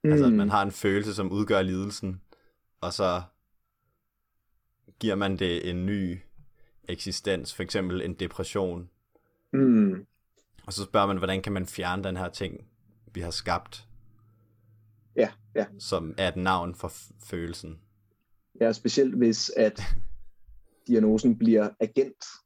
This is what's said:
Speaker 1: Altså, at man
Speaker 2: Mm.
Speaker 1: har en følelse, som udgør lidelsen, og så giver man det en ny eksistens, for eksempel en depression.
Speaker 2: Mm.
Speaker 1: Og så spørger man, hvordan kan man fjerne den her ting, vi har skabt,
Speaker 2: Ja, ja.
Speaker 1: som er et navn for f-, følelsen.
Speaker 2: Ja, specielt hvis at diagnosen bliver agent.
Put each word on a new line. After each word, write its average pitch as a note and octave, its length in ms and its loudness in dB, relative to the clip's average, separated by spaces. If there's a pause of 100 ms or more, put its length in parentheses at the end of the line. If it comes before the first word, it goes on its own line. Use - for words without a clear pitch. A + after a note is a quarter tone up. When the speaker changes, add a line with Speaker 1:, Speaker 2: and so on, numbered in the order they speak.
Speaker 1:
Altså, D3+ 220 6
at A#2 60 8
man G#2 140 4
Speaker 2:
Mm. G2+ 40 0
Speaker 1:
har G#2 120 4
en G2 100 -2
følelse, G2+ 420 0
som F#2+ 180 -2
udgør G2+ 300 2
lidelsen, F#2+ 580 -4 (600)
og F2 120 -6
så F2+ 300 0 (1800)
giver G#2+ 140 0
man G2 240 0
det F2 320 -2
en F2+ 160 -4
ny F#2+ 320 -4 (720)
eksistens, F2+ 680 -6
for - 80 -8
eksempel F#2 400 -4
en F2+ 120 -6
depression. F2+ 760 -6 (640)
Speaker 2:
Mm. G#2+ 540 4 (600)
Speaker 1:
Og G2 60 -10
så G2 120 -8
spørger G2+ 220 2
man, G2 120 0
hvordan F#2+ 240 -2
kan G#2 100 -6
man F#2 140 -4
fjerne F#2 380 -6
den F#2+ 120 -6
her F#2 120 -6
ting, - 400 -10 (460)
vi F#2 60 -8
har E2+ 100 -8
skabt, - 580 -6 (1300)
Speaker 2:
Ja, A2 140 2 (240)
ja. G#2 120 0 (120)
Speaker 1:
som E2 400 -6
er F#2+ 100 0
et E2+ 80 -4
navn F2+ 380 0
for - 140 -8
f-, - 220 -16 (160)
følelsen. E2 540 -10 (800)
Speaker 2:
Ja, A2+ 120 4
specielt B2+ 440 0
hvis A#2 400 2
at G#2+ 240 2 (1080)
diagnosen A2 520 4
bliver A2 320 4 (100)
agent. - 440 0 (220)